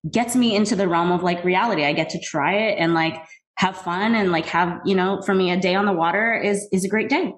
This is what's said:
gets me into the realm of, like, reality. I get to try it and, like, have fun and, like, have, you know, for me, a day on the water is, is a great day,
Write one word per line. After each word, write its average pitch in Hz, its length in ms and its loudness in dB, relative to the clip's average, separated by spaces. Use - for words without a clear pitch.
gets 233 240 -2
me 240 220 2
into 214 180 2
the 190 140 2
realm 170 240 2
of, 175 100 0
like, 175 220 -2
reality. 180 400 2
I 147 80 2
get 156 180 -2
to 175 100 -8
try 156 340 -2
it 214 240 0
and, 165 160 2
like, 160 200 0
have 185 200 -2
fun 196 380 -2
and, 196 180 2
like, 160 140 -2
have, 170 400 0
you 196 80 2
know, 190 300 0
for 196 100 0
me, 185 160 2
a 180 100 0
day 185 140 2
on 202 100 0
the 202 80 0
water 185 420 0
is, 202 380 -2
is 190 120 0
a 196 40 -4
great 214 220 -2
day, 285 280 -2